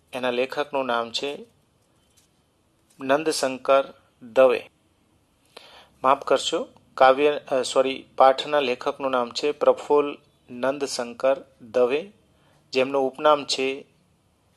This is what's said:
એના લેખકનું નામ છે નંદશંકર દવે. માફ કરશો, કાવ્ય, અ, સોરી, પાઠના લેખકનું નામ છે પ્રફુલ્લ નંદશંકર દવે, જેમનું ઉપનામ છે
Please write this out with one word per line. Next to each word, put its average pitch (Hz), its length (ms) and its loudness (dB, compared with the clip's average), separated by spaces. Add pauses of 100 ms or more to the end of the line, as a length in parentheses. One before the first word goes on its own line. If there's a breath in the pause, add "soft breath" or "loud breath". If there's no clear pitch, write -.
(140)
એના 127 180 -4
લેખકનું 135 540 -4
નામ 117 260 -4
છે 143 340 -8 (1500)
નંદશંકર 135 960 0 (280)
દવે. 123 480 4 (1300 soft breath)
માફ 139 200 2
કરશો, 160 440 -2 (260)
કાવ્ય, 139 480 4 (100)
અ, 131 100 0
સોરી, 131 440 -2 (120)
પાઠના 143 420 4
લેખકનું 135 520 -4
નામ 120 200 -2
છે 147 200 -4
પ્રફુલ્લ 143 680 0 (320)
નંદશંકર 127 920 -4 (180)
દવે, 123 500 -2 (640)
જેમનું 135 280 0
ઉપનામ 143 440 0
છે 135 400 -6 (720)